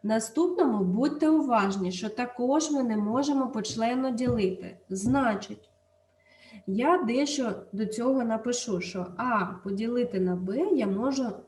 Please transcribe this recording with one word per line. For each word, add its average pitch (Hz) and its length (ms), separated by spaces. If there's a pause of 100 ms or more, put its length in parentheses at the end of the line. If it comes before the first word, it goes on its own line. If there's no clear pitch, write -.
Наступному 226 800
будьте 277 460
уважні, 202 600
що 208 180
також 247 640
ми 277 120
не 226 140
можемо 262 500
почленно 233 640
ділити. 220 640 (120)
Значить, 214 800 (960)
я 277 360
дещо 247 500 (180)
до 208 140
цього 247 380
напишу, 226 580
що 180 260 (100)
А 226 280
поділити 208 760
на 185 160
Б 185 220
я 302 300
можу 254 360 (240)